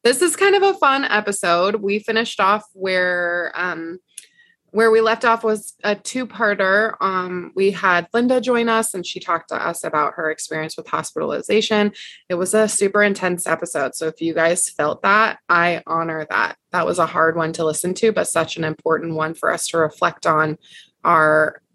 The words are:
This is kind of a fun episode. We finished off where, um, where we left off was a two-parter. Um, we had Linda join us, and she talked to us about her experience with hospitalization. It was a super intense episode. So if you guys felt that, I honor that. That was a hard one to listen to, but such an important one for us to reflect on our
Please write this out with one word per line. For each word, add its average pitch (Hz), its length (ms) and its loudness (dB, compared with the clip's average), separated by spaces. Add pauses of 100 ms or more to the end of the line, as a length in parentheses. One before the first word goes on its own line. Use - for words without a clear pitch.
This 262 180 2
is 339 140 0
kind 202 200 4
of 196 80 4
a 196 100 4
fun 277 320 2
episode. 196 680 0
We 202 240 -2
finished 226 420 -4
off 208 320 2
where, 180 840 -2
um, 170 440 -8 (720)
where 220 200 4
we 220 80 6
left 220 240 2
off 233 220 2
was 214 300 -2 (100)
a 208 100 0
two-parter. 208 1040 0
Um, 180 560 -4
we 196 160 2
had 175 420 0
Linda 247 280 2
join 233 260 0
us, 226 260 0
and 180 120 -8
she - 140 -10
talked 170 300 -4
to - 60 -6
us - 280 -6
about 151 320 -2
her 160 140 -4
experience 156 460 -6
with 160 120 -14
hospitalization. 202 1040 0 (340)
It 180 80 -2
was 180 180 -2
a 214 140 4
super 208 340 2
intense 190 460 0
episode. 156 480 -4
So 160 120 -4
if 156 140 -8
you 165 120 -2
guys 165 360 0
felt 151 340 -2
that, 208 440 2
I 170 400 2
honor 165 420 -4
that. 98 280 -2 (160)
That 175 120 0
was - 140 -2
a 165 60 4
hard 160 320 2
one 160 160 -2
to 165 120 -4
listen 165 300 -2
to, 220 160 2
but 180 160 -2
such 165 300 -4
an 160 80 -4
important 160 500 -2
one 156 180 -4
for - 180 -2
us 175 180 -4
to 165 80 -2
reflect 165 500 -2
on 156 300 2 (460)
our 156 580 4 (140)